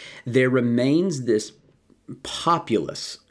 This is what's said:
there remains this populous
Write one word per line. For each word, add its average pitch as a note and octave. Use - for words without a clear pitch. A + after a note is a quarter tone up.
there B2+
remains B2+
this G#2+
populous -